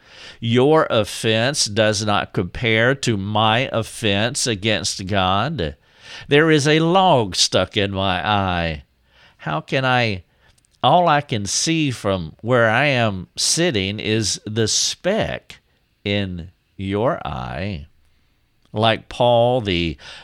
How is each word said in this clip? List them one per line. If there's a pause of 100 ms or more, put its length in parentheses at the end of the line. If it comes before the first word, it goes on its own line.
(400)
Your
offense
does
not
compare
to
my
offense
against
God. (520)
There
is
a
log
stuck
in
my
eye. (560)
How
can
I, (580)
all
I
can
see
from
where
I
am
sitting
is
the
speck (440)
in (260)
your
eye." (880)
Like
Paul,
the (280)